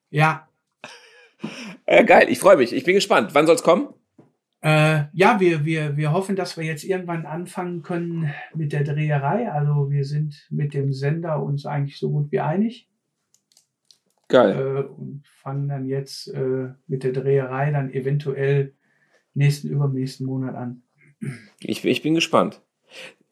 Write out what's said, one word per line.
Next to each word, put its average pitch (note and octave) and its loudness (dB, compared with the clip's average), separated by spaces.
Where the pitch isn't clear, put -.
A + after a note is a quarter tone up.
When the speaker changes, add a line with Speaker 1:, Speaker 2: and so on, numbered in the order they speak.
Speaker 1:
Ja. D3+ 0
Speaker 2:
Äh, - 6
geil, G3 8
ich - -2
freue F3+ 8
mich. A#2+ 2
Ich B2+ -4
bin F#3 2
gespannt. F3+ 2
Wann D#3 4
soll's D#3+ 4
kommen? F#3 2
Speaker 1:
Äh, D#3 4
ja, G3+ 4
wir, E3 2
wir, D3+ -2
wir D3+ 0
hoffen, F#3+ 0
dass F3+ -6
wir E3 -6
jetzt D#3+ -8
irgendwann F3 -4
anfangen F3 -8
können E3+ -4
mit D#3 -4
der C#3+ 0
Dreherei. D3+ -2
Also D3 0
wir C#3+ 0
sind D3 -4
mit D3 -4
dem C#3 -2
Sender D3 -2
uns C#3+ -4
eigentlich C#3+ -4
so D3+ -4
gut D3 -2
wie D3 0
einig. F#3+ -2
Speaker 2:
Geil. A#2 6
Speaker 1:
Äh, C3+ -2
und - -14
fangen C#3+ -6
dann C3 -6
jetzt, C3+ -8
äh, C3 -4
mit C3 -4
der B2+ 0
Dreherei C3+ 0
dann C#3 -2
eventuell C#3 0
nächsten, C#3+ 0
übernächsten C3+ -2
Monat C3 -6
an. B2 -10
Speaker 2:
Ich, - -8
ich C3 0
bin D#3 0
gespannt. A#2+ 0